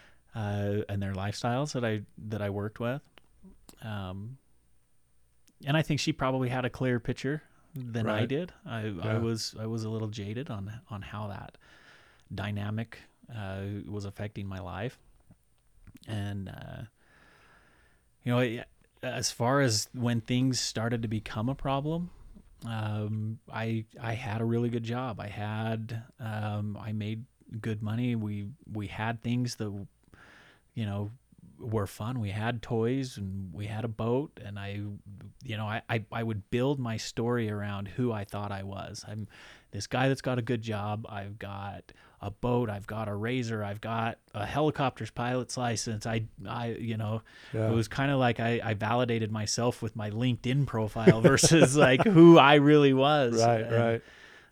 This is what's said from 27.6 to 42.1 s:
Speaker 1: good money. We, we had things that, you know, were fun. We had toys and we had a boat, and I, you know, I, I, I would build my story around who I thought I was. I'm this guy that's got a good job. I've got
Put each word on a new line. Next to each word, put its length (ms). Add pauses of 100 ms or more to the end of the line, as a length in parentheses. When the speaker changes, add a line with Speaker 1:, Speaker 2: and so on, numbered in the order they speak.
Speaker 1:
good 220
money. 340
We, 320 (240)
we 140
had 360
things 340
that, 300 (880)
you 120
know, 240 (500)
were 260
fun. 340
We 100
had 320
toys 560
and 340
we 140
had 180
a 40
boat, 560
and 140
I, 220 (640)
you 120
know, 100
I, 220
I, 220
I 120
would 280
build 300
my 160
story 540
around 380
who 240
I 120
thought 260
I 120
was. 440
I'm 220 (440)
this 140
guy 220
that's 140
got 160
a 40
good 200
job. 460
I've 300
got 540 (280)